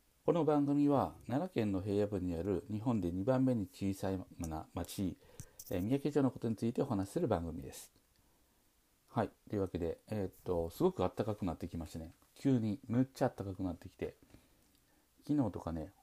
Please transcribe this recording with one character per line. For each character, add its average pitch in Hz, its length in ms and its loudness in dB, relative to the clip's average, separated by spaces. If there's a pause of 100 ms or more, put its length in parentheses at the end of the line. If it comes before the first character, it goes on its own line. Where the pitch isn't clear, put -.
(240)
こ 151 100 4
の 165 120 2
番 147 220 4
組 143 200 4
は、 113 260 4 (120)
奈 147 240 -2
良 117 140 0
県 104 80 2
の 92 100 0
平 101 200 2
野 104 40 4
部 101 140 -2
に 90 160 -2
あ 82 80 -2
る 95 280 0
日 107 80 -2
本 113 220 0
で 85 100 0
二 92 120 -2
番 131 200 2
目 131 120 4
に 101 180 0
小 98 220 -2
さ 95 160 -2
い 95 80 -2 (180)
な 80 380 -6
町、 90 420 -4 (540)
え 90 80 0
ー、 - 20 0
三 110 120 2
宅 139 180 0
町 147 100 4
の 131 80 4
こ - 80 -4
と 120 100 -4
に 113 80 0
つ - 80 -4
い 117 100 0
て - 100 0
お - 20 4
話 98 240 0
し - 40 -16
す 165 60 -2
る 175 80 2
番 90 160 2
組 82 200 -6
で - 100 -12
す。 - 180 -16 (1160)
は 113 140 2
い、 - 80 -2 (180)
と 110 60 -4
い - 20 0
う 98 60 2
わ 92 40 0
け 87 120 -6
で、 85 180 -2 (140)
え 104 140 -2
ー - 20 -4
っ - 40 -8 (140)
と、 85 240 0
す - 140 -2
ご 185 80 4
く - 80 -6
暖 90 100 2 (160)
か 107 80 -2
く - 100 -6
な 85 100 0
っ - 40 -6
て 87 100 -8
き - 80 -10
ま 82 120 -6
し - 60 -16
た - 40 -10
ね。 80 140 -10 (240)
急 131 240 2
に 107 180 0 (100)
む 120 140 2
っ 131 100 4
ち - 120 -2
ゃ 123 120 2
暖 98 120 -6
か 95 80 -6
く 101 80 -6
な 90 80 -2
っ 85 60 -8
て - 120 -18
き - 60 -20
て、 - 180 -4 (1120)
昨 147 160 2
日 104 80 0
と - 80 -10
か 82 120 -6
ね、 80 180 -6 (140)